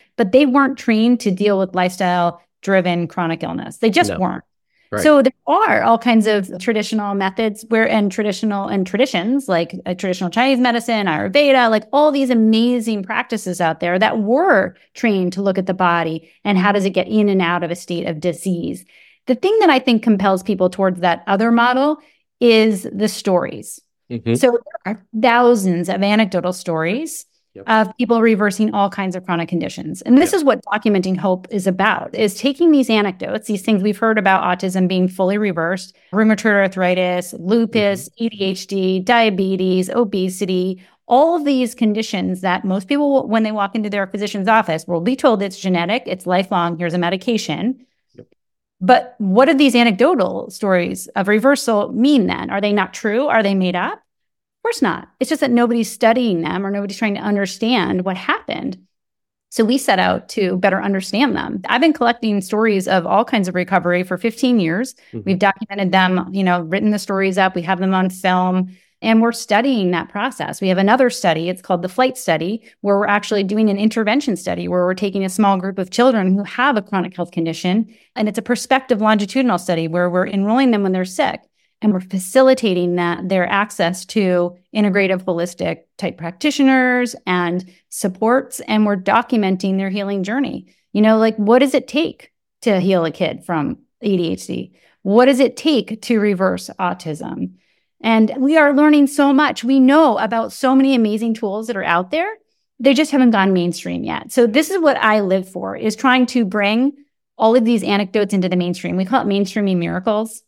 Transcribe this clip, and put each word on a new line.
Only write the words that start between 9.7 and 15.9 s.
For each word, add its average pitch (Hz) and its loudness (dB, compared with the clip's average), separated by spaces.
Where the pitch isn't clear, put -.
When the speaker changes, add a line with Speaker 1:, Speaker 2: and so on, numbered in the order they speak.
Speaker 1:
uh, 185 -6
traditional 180 -4
Chinese 254 0
medicine, 233 0
Ayurveda, 247 2
like, 220 0
all 294 4
these 269 0
amazing 220 2
practices 214 -6
out 160 0
there 175 -2
that 220 2
were 226 2
trained 190 0
to 185 -6
look 196 0
at 190 -2
the 190 -2
body 170 -2